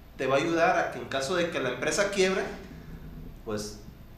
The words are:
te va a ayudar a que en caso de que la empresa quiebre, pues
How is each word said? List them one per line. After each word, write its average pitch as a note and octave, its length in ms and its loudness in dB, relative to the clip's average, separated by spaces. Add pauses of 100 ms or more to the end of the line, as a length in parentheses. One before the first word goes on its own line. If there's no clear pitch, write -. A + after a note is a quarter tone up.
(180)
te C3+ 100 0
va C3+ 80 6
a C#3+ 40 6
ayudar E3 380 4
a - 140 2
que C3 80 -6
en A#2+ 60 -8
caso C3+ 300 0
de E3+ 140 2
que D3 100 -2
la C3 100 0
empresa D#3+ 420 2
quiebre, F#3+ 300 4 (1040)
pues G#2+ 360 -4 (360)